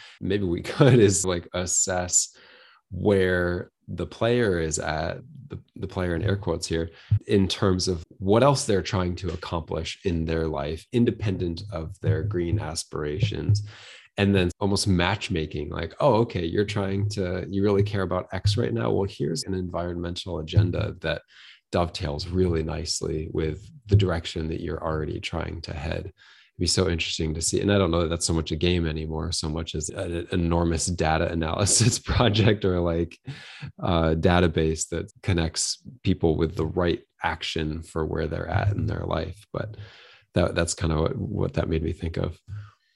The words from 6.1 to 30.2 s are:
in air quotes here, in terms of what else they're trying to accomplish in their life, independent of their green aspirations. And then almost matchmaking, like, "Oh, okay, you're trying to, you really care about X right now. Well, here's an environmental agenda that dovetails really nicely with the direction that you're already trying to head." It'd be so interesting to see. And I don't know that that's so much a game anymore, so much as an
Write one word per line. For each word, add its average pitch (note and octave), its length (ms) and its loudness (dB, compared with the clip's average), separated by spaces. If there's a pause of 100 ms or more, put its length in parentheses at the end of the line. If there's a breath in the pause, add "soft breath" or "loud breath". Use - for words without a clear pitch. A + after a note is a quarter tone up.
in E2 80 -2
air F#2+ 140 0
quotes E2+ 300 -4
here, E2 240 -2 (360 loud breath)
in G2 220 4
terms F#2 400 2
of E2+ 160 -4 (140)
what G2+ 240 4
else C3+ 220 4
they're G2 180 2
trying F2+ 340 -2
to F2 140 -6
accomplish E2+ 760 -6
in E2 200 0
their D#2+ 220 0
life, D2+ 460 -4
independent G#2 720 0 (100)
of D#2+ 280 -8
their D#2+ 220 0
green E2+ 380 0
aspirations. D#2 1040 -2 (540 loud breath)
And G2 160 4
then F2+ 160 4 (100)
almost G2+ 260 0
matchmaking, F2 840 0
like, E2 280 -6
"Oh, C#3 180 4
okay, G#2+ 280 0
you're F#2+ 220 0
trying G2+ 440 -2
to, F#2 400 -4
you G2 140 0
really G2+ 180 4
care G2+ 200 -2
about F2+ 300 -2
X G2+ 260 0
right A#2+ 140 0
now. A2+ 180 0
Well, G2 180 2
here's D3+ 360 -4
an F#2+ 100 -6
environmental F2 840 -6
agenda D#2+ 600 0
that D#2+ 220 -4 (500 loud breath)
dovetails E2 560 -2
really F2 340 2
nicely D#2 720 -4
with D#2+ 340 -4 (200)
the G2+ 100 6
direction E2+ 520 0
that D#2+ 120 -4
you're E2+ 240 -6
already D#2 340 -2
trying D#2+ 440 -6
to - 100 -10
head." E2+ 400 -6 (420 soft breath)
It'd - 60 -16
be F2+ 60 2
so F2 240 2
interesting D#2+ 420 -2
to D#2+ 80 -4
see. F#2 220 0
And G2+ 100 4
I G2+ 60 6
don't F#2 120 4
know E2+ 120 2
that E2 60 0
that's E2 180 -2
so F2 80 0
much D#2+ 180 -2
a E2 40 -2
game F2 300 2
anymore, D#2+ 460 -4
so E2 160 -4
much D#2+ 260 -6
as D#2 140 -6
an F2 440 -6